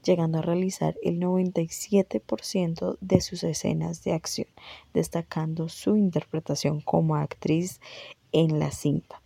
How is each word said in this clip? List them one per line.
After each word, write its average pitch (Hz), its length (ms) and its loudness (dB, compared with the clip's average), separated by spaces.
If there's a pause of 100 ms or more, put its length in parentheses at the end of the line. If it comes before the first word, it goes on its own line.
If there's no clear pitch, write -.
llegando 165 340 2
a 156 60 0
realizar 170 580 0
el 170 180 0
noventa 180 420 2
y 165 80 -2
siete - 500 0
por - 240 -6
ciento 180 580 -2
de 185 200 4
sus - 220 -8
escenas 160 600 -2
de 170 100 0
acción, - 340 -4 (460)
destacando 160 760 -2
su - 280 2
interpretación 160 840 0
como 160 340 2
actriz 160 680 -2 (500)
en 156 280 4
la 147 100 0
cinta. - 560 -2